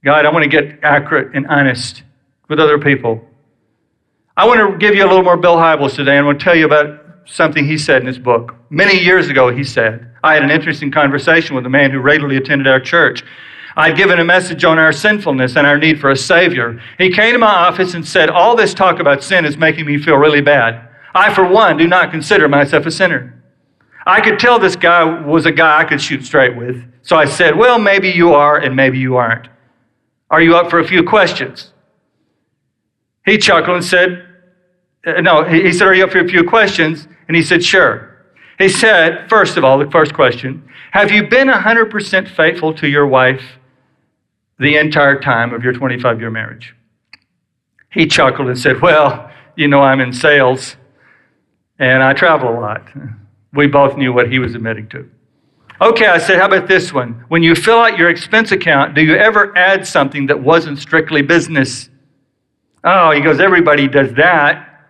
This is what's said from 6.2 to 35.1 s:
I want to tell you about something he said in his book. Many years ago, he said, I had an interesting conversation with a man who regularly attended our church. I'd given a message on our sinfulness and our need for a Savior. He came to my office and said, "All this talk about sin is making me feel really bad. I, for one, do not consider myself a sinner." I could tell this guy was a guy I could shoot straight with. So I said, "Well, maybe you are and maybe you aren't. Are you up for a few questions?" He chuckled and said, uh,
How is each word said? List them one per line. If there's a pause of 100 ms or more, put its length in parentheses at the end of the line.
I
want
to
tell
you
about (240)
something
he
said
in
his
book. (160)
Many
years
ago,
he
said,
I
had
an
interesting
conversation
with
a
man
who
regularly
attended
our
church. (520)
I'd
given
a
message
on
our
sinfulness
and
our
need
for
a
Savior. (160)
He
came
to
my
office
and
said,
"All
this
talk
about
sin
is
making
me
feel
really
bad. (260)
I,
for
one,
do
not
consider
myself
a
sinner." (640)
I
could
tell
this
guy
was
a
guy
I
could
shoot
straight
with. (200)
So
I
said,
"Well,
maybe
you
are
and
maybe
you
aren't. (800)
Are
you
up
for
a
few
questions?" (1500)
He
chuckled
and
said, (800)
uh,